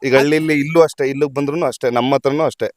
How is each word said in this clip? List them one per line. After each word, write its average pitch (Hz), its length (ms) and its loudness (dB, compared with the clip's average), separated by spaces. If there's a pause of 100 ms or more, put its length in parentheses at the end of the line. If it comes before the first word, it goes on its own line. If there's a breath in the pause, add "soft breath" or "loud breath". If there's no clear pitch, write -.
ಈಗ 131 140 2
ಹಳ್ಳಿಲಿ 156 360 2
ಇಲ್ಲೂ 151 280 2
ಅಷ್ಟೇ, 147 280 0
ಇಲ್ಲಿಗ್ 139 240 -4
ಬಂದ್ರೂನು 143 320 -4
ಅಷ್ಟೇ, 127 240 -2
ನಮ್ಮ 123 260 2
ಹತ್ರನೂ 139 280 0
ಅಷ್ಟೇ. 117 340 -4